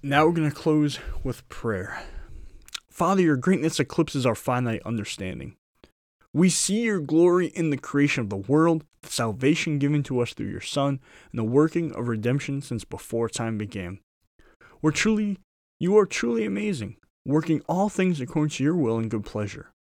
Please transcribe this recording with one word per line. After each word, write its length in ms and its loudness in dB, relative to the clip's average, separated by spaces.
Now 240 4
we're 80 4
gonna 180 0
close 480 2
with 260 -6
prayer. 540 -6
Father, 320 2
your 140 6
greatness 440 2
eclipses 460 0
our 100 4
finite 500 -2
understanding. 680 -8
We 160 6
see 340 0
your 160 0
glory 480 4
in 240 -2
the 60 0
creation 440 0
of 80 -4
the 60 -4
world, 500 2
the 80 -20
salvation 680 0
given 240 2
to 160 -2
us 140 -2
through 160 -6
your 120 -8
Son, 380 -2
and 80 -6
the 40 0
working 500 2
of 140 -4
redemption 540 -2
since 220 -8
before 440 -4
time 300 -4
began. 420 -8
We're 100 2
truly, 480 0
you 180 4
are 80 8
truly 400 -2
amazing, 520 -4
working 420 2
all 220 2
things 300 0
according 320 0
to 120 -4
your 120 2
will 220 2
and 140 -2
good 140 -4
pleasure. 460 -8